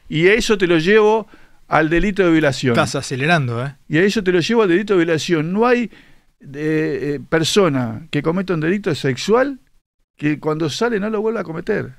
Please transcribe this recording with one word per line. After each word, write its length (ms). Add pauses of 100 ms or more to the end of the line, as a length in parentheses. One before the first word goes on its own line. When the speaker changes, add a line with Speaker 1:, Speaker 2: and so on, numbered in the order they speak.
Speaker 1:
Y 200
eso 300
te 100
lo 100
llevo 500 (400)
al 220
delito 340
de 80
violación. 420
Speaker 2:
Estás 220
acelerando, 720
¿eh? 80 (160)
Speaker 1:
Y 80
a 60
eso 200
te 80
lo 100
llevo 200
al 80
delito 240
de 120
violación. 480
No 120
hay, 200
eh, 40 (640)
eh, 680 (100)
persona 840
que 100
cometa 320
un 60
delito 340
sexual 640 (600)
que 220
cuando 300
sale 300
no 100
lo 120
vuelva 180
a 40
cometer. 560